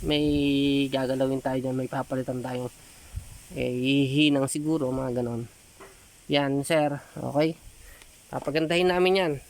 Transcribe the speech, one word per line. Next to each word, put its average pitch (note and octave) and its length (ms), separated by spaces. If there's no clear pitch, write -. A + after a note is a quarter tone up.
May C#3+ 880
gagalawin C3 500
tayo C3 160
dyan. C3 160
May B2+ 160
papalitan C3 540
tayong, B2 260
eh, B2+ 180
hihinang C#3+ 400
siguro, D3+ 460
mga B2+ 320
ganon. A#2 240
Yan, C#3+ 400
sir. D3 320
Okay. D3 400
Papagandahin D#3 640
namin F#3 280
yan. E3+ 140